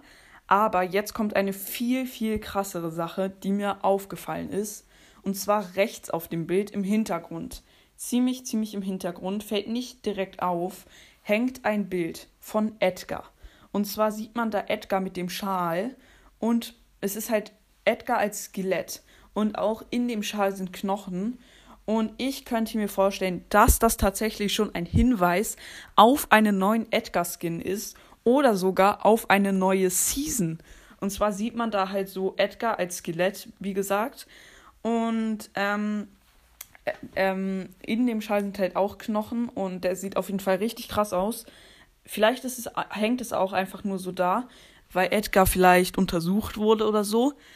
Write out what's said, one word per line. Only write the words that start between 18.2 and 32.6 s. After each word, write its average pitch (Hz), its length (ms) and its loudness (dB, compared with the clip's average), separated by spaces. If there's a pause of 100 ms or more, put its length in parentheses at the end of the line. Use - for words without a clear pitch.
Skelett. 185 560 -4 (320)
Und 208 240 0
auch 214 320 -2
in 240 180 -2
dem 214 160 -2
Schal 196 320 0
sind 185 180 -8
Knochen. 196 680 -4 (460)
Und 220 320 0
ich 269 280 -4
könnte 226 320 -2
mir 208 120 0
vorstellen, 190 600 0
dass 214 300 6
das 226 180 4
tatsächlich 208 560 0
schon 208 220 0
ein 175 100 -4
Hinweis 208 680 4 (400)
auf 240 360 8
einen 214 260 8
neuen 214 340 2
Edgar-Skin 175 720 -2
ist 202 340 -6 (300)
oder 247 320 6
sogar 190 480 4
auf 214 240 4
eine 196 240 4
neue 190 360 4
Season. 226 680 -2 (400)
Und 196 120 -4
zwar 208 200 0
sieht 214 240 -4
man 233 160 -4
da 190 180 0
halt 196 200 -4
so 190 260 -4
Edgar 202 420 -2